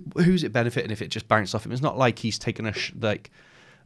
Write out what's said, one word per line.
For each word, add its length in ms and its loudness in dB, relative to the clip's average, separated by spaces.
who's 200 6
it 120 -4
benefiting 360 0
if 120 -4
it 60 -6
just 200 -8
bounced 260 4
off 120 -2
him? 60 -6
It's 100 -2
not 160 0
like 220 4
he's 180 -2
taken 260 -4
a 80 -4
sh-, 260 -6
like, 320 -2